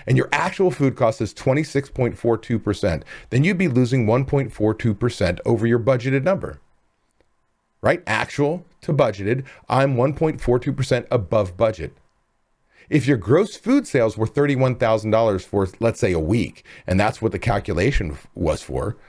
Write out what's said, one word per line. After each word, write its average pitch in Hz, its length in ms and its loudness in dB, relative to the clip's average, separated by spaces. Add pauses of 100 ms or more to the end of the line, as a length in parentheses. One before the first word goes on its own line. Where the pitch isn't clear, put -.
and 131 120 2
your 131 140 0
actual 180 380 0
food 139 260 0
cost 113 260 0
is 104 100 -4
twenty-six 139 560 -2
point 120 300 -4
four 117 180 2
two 110 220 -4
percent, 95 480 -2 (240)
then 127 120 2
you'd 185 140 2
be 180 120 0
losing 123 380 2
one 127 200 2
point 135 260 -2
four 107 220 0
two 110 180 0
percent 98 540 -2
over 113 200 2
your 117 120 2
budgeted 131 460 0
number. 151 360 -4 (1200)
Right? 175 240 0
Actual 143 580 -2 (160)
to - 120 -4
budgeted, 120 520 0 (240)
I'm 135 280 2
one 135 160 2
point 135 280 -2
four 123 180 2
two 135 140 -2
percent - 380 -2
above 104 460 0
budget. 90 400 -2 (920)
If 120 160 2
your 139 100 4
gross 123 400 2
food 262 300 0
sales 113 320 2
were 110 80 0
thirty-one 131 500 0
thousand 110 340 0
dollars 107 340 2
for, 98 240 0 (100)
let's 113 220 0
say, 98 120 2
a 82 60 0
week, 82 460 -2 (220)
and 92 120 2
that's 107 240 0
what 110 100 0
the 98 60 -6
calculation 101 760 0
f-, - 220 -16
was 76 280 -2
for, - 340 -6 (120)